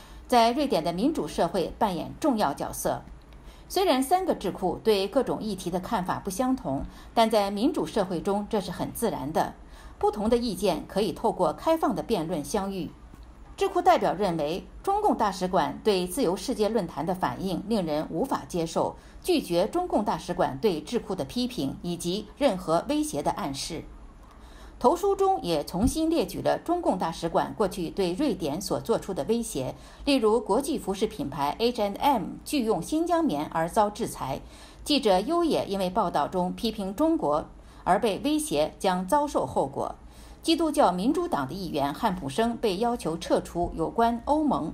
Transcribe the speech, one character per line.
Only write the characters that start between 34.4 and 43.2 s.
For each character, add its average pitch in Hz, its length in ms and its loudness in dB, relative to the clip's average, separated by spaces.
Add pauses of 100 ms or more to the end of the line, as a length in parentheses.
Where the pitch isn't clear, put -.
记 285 160 2
者 190 220 4
优 339 240 0
也 175 220 2
因 196 120 -4
为 180 120 0
报 185 200 0
道 147 160 2
中 180 280 0
批 220 180 -2
评 196 240 -6
中 320 220 2
国 151 260 0 (400)
而 185 160 4
被 202 240 2
威 302 140 2
胁 156 400 0
将 185 280 0
遭 294 200 4
受 151 200 0
后 147 200 0
果。 - 280 -6 (480)
基 320 140 4
督 311 160 2
教 262 180 6
民 185 220 2
主 349 160 0
党 139 180 0
的 151 80 -8
议 185 140 -6
员 143 260 0
汉 185 220 0
普 139 120 -8
生 226 280 0
被 196 220 0
要 233 180 0
求 170 200 -4
撤 185 240 0